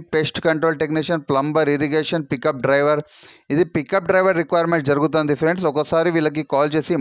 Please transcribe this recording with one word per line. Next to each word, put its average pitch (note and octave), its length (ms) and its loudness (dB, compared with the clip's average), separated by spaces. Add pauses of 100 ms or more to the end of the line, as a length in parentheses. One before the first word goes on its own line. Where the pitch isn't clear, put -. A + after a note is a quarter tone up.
పెస్ట్ - 360 -2
కంట్రోల్ D#3+ 360 0
టెక్నీషియన్, D#3 460 -2
ప్లంబర్, D3 460 0
ఇరిగేషన్, D3 560 -2
పికప్ C#3 360 -4
డ్రైవర్. C#3+ 400 2 (480)
ఇది D3 160 2
పికప్ F3 440 -4
డ్రైవర్ F#3 280 2
రిక్వైర్‌మెంట్ E3 480 0
జరుగుతుంది D3 500 0
ఫ్రెండ్స్. F3 300 -2
ఒకసారి D#3+ 460 2
వీళ్ళకి D3+ 320 0
కాల్ C#3+ 280 0
చేసి D#3 300 0